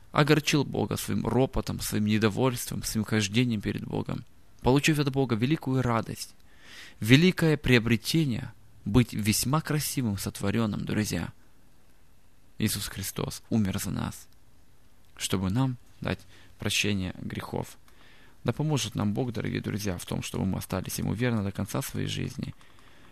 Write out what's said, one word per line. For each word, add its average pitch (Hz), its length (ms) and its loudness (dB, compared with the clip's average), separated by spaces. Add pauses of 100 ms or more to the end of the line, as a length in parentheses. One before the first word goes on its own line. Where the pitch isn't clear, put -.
(120)
огорчил 147 540 2
Бога 104 320 -2
своим 101 280 -2
ропотом, 110 540 0
своим 107 260 0
недовольством, 110 800 0
своим 107 220 -2
хождением 110 560 2
перед - 240 -4
Богом. - 400 -4 (340)
Получив 143 400 4
от 143 100 2
Бога 131 260 0
великую 131 460 2
радость, 117 540 -2 (640)
великое 151 560 6
приобретение 120 960 2 (320)
быть 117 300 4
весьма 110 480 2
красивым, 135 560 -2
сотворенным, 101 640 -2
друзья. 98 480 -2 (1300)
Иисус 104 300 -2
Христос - 600 -6
умер 98 300 0
за 98 120 -6
нас, - 360 -6 (880)
чтобы 95 340 -2
нам 127 280 0 (240)
дать 92 180 -4 (400)
прощение 98 600 0
грехов. - 580 -8 (680)
Да 120 80 0
поможет 147 440 0
нам 101 180 2
Бог, 123 180 -2
дорогие 101 300 -2
друзья, 101 360 -2
в - 80 -10
том, 90 160 -4
чтобы 95 240 -2
мы 92 120 0
остались 92 420 -4
Ему 98 140 0
верны 113 300 0
до 98 100 -4
конца 101 280 -4
своей 101 260 -4
жизни, - 460 -6 (580)